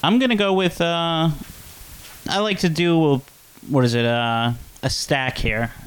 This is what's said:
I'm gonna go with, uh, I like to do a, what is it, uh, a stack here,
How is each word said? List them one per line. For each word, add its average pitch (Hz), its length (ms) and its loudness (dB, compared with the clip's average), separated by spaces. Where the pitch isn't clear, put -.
I'm 208 160 4
gonna 247 160 2
go 202 160 2
with, 185 280 0
uh, 165 500 0
I 190 100 -2
like 208 220 -2
to 180 80 2
do 165 460 2
a, 131 80 -2
what 131 160 4
is 117 100 2
it, 120 100 2
uh, 117 480 0
a 131 60 0
stack 131 480 -4
here, 113 340 -2